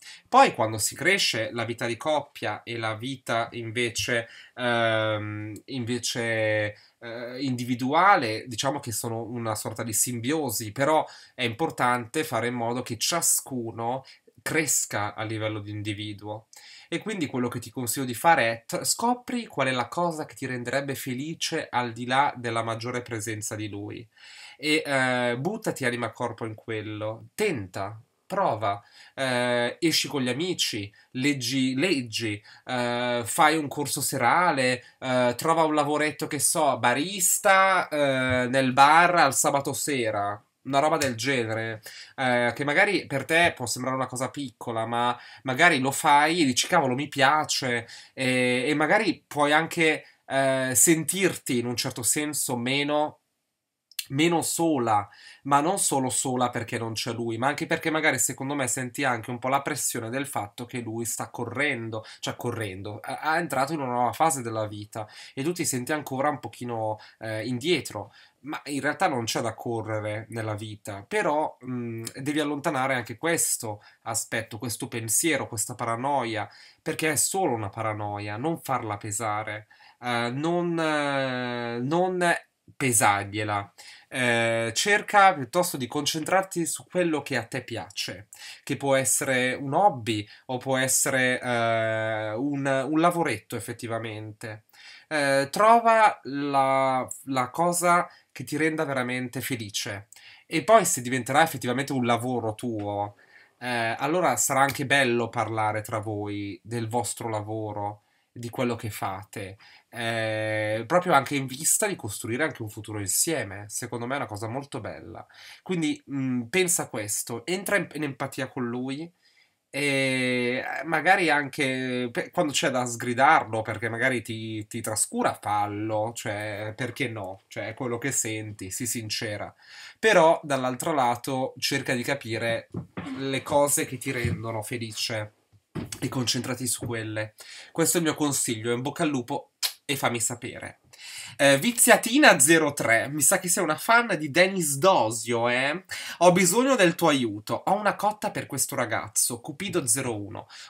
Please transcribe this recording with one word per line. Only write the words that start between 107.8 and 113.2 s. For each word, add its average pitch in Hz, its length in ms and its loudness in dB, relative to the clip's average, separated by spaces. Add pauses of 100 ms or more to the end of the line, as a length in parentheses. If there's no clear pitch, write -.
di 117 140 -10
quello 120 260 -2
che 107 140 -8
fate, 101 640 -8 (320)
eh, 110 960 -2
proprio 175 280 4
anche 139 220 4
in 135 100 -2
vista 135 400 0
di 190 100 -2
costruire 113 460 -4
anche 156 180 -4
un 113 80 -8
futuro 104 300 -10
insieme. 104 680 -2